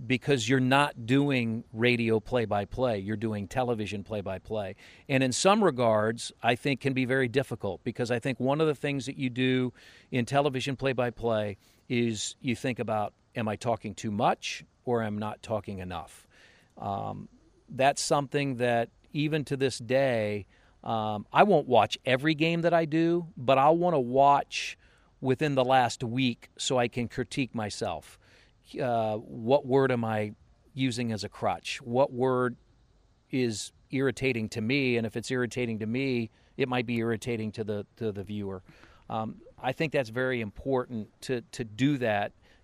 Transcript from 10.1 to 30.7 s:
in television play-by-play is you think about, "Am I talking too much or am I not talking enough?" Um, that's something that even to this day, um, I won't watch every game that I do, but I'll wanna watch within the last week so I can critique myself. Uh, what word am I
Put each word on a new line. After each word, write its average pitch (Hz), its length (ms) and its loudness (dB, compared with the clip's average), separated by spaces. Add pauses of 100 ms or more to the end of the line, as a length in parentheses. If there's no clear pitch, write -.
in 123 120 0
television 135 540 0
play-by-play 117 800 -2 (320)
is 117 500 0
you 123 160 -2
think 127 240 -6
about, 107 320 -2 (240)
"Am 113 140 -2
I 104 80 -4
talking 110 380 -2
too 113 160 -6
much - 520 -2 (220)
or 120 160 2
am 104 160 -2
I - 20 -4
not 107 220 -8
talking 101 380 -4
enough?" 90 460 -12 (520)
Um, 104 500 -6 (400)
that's 131 340 2
something 143 560 0
that 120 320 0 (220)
even 151 340 0
to 143 120 -4
this 131 220 0
day, 117 640 0 (360)
um, 107 520 -4
I 151 100 8
won't 185 240 4
watch 113 380 4
every 131 280 2
game 165 280 0
that 165 120 2
I 165 120 4
do, 165 500 0
but 131 220 4
I'll 143 180 8
wanna 170 240 2
watch 135 800 2 (420)
within 135 360 0
the 131 100 4
last 127 400 4
week 120 520 -2
so - 200 0
I 123 100 2
can 120 220 -4
critique 127 440 -6
myself. 101 640 -6 (640)
Uh, 113 380 0
what 127 480 0
word 131 260 4
am 117 140 0
I 107 300 -2 (380)